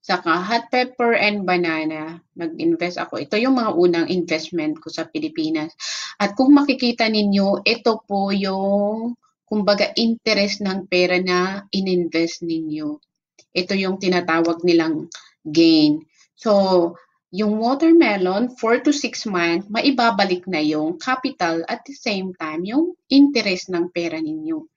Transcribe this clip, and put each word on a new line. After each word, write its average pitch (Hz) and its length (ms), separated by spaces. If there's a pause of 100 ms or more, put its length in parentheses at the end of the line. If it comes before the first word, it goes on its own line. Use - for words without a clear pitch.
Saka 180 400
hot 233 240
pepper 247 480
and 202 320
banana, 160 720 (160)
nag-invest 170 640
ako. - 240
Ito 208 160
yung 262 240
mga 220 160
unang 170 320
investment 156 720
ko 160 80
sa 160 160
Pilipinas. 156 640 (480)
At 202 160
kung 262 160
makikita 247 560
ninyo, 202 560
ito 226 400
po 196 320
yung, 202 800 (320)
kumbaga, 202 480
interest 214 720
ng 190 240
pera 180 240
na 185 560
ininvest 175 720
ninyo. 156 560 (560)
Ito 185 240
yung 190 240
tinatawag 170 640
nilang 165 400 (400)
gain. 156 560 (320)
So, - 160 (800)
yung 214 320
watermelon, 247 960
four 233 240
to - 80
six 247 400
months, 170 400
maibabalik 196 800
na 156 160
yung 156 320
capital, 185 720
at 240 160
the 277 80
same 190 400
time, 160 320
yung 311 400
interest 247 640
ng 175 240
pera 170 240
ninyo. 156 480 (120)